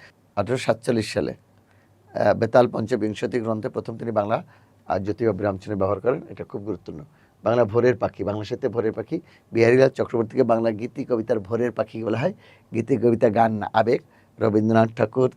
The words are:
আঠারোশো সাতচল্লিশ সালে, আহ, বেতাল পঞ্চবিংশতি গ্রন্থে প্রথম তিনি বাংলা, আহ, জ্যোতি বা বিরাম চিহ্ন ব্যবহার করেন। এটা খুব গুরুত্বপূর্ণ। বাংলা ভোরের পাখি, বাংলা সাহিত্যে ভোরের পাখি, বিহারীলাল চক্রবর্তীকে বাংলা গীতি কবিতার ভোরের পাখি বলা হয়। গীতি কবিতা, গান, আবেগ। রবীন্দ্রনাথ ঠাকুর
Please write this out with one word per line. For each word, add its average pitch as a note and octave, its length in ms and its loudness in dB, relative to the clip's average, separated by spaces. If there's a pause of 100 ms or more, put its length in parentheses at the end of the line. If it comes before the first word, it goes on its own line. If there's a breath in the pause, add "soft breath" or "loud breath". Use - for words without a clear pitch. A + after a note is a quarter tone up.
(360 soft breath)
আঠারোশো G#2+ 300 -2
সাতচল্লিশ A2+ 480 0
সালে, C2+ 200 -2
আহ, - 1000 -4
বেতাল A2+ 340 4
পঞ্চবিংশতি A2 720 -4
গ্রন্থে A2 300 -4
প্রথম A2+ 280 -8
তিনি A#2 140 -8
বাংলা, G#2+ 320 0 (440 soft breath)
আহ, F2+ 100 -2
জ্যোতি G2+ 280 -4
বা A2 60 4
বিরাম F#2+ 260 -2
চিহ্ন G#2 200 -6
ব্যবহার F#2+ 220 0
করেন। C3+ 300 -2
এটা G#2+ 140 -14
খুব - 180 -12
গুরুত্বপূর্ণ। F2+ 440 -10 (380 soft breath)
বাংলা A#2 220 2
ভোরের A#2 300 2
পাখি, - 280 -6
বাংলা G#2 200 -4
সাহিত্যে A#2+ 260 -6
ভোরের A2 220 -2
পাখি, A2+ 300 -8 (300 soft breath)
বিহারীলাল A#2+ 380 6
চক্রবর্তীকে A#2 540 -2
বাংলা A2+ 280 2
গীতি A#2 340 -8
কবিতার A2+ 340 0
ভোরের A2+ 320 -2
পাখি A2+ 320 -6
বলা A2 160 -2
হয়। F#3 140 -2 (400 soft breath)
গীতি A2+ 240 0
কবিতা, A#2 320 4
গান, A2 340 2 (100)
আবেগ। A2+ 280 2 (380 soft breath)
রবীন্দ্রনাথ A2+ 560 4
ঠাকুর B2 420 0